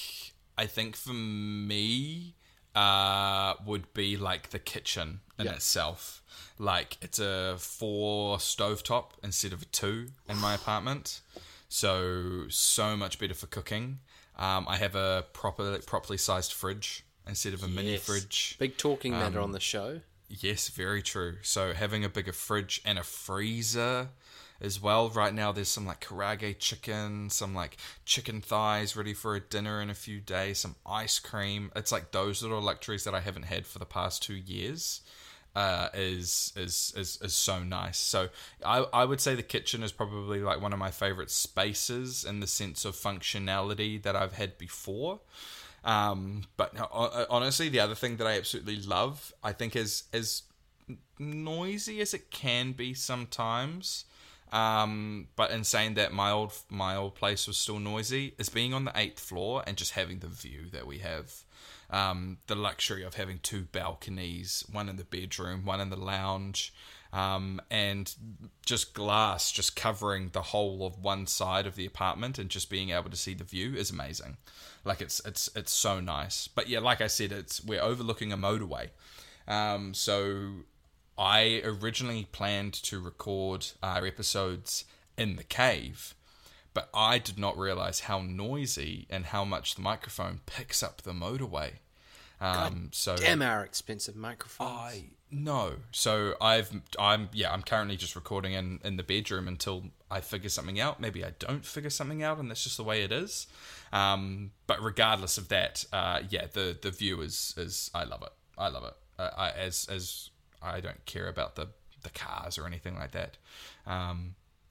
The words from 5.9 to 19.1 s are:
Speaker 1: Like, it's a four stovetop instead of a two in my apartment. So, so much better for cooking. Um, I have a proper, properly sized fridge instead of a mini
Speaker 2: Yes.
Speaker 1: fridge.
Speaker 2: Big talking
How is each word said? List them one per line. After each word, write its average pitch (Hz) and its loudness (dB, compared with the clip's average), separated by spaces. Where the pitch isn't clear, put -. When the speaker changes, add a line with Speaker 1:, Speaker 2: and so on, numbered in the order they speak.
Speaker 1:
Like, 92 2
it's - -4
a 92 2
four 104 0
stovetop 107 0
instead 98 0
of 139 -8
a - -10
two 113 0
in 104 -2
my 104 2
apartment. 110 -2
So, 90 2
so - 4
much 98 -2
better 98 0
for - -8
cooking. 120 -4
Um, 95 2
I 95 0
have 98 2
a 95 4
proper, 101 0
properly - -2
sized 92 2
fridge 98 -4
instead 98 -2
of 95 -4
a 92 -2
mini 98 0
Speaker 2:
Yes. 98 0
Speaker 1:
fridge. - 0
Speaker 2:
Big 131 0
talking 135 2